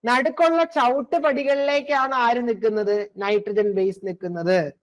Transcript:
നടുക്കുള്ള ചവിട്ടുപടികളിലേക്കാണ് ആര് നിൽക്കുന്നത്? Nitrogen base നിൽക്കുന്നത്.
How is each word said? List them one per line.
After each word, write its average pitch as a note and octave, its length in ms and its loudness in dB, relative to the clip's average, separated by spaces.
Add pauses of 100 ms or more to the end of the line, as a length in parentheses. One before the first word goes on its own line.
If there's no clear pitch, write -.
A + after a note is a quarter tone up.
നടുക്കുള്ള E4 600 2
ചവിട്ടുപടികളിലേക്കാണ് C#4 1500 0
ആര് A#3+ 340 0
നിൽക്കുന്നത്? G#3 680 -2
Nitrogen G#3 560 0
base F#3+ 320 -2
നിൽക്കുന്നത്. F3 680 -2 (100)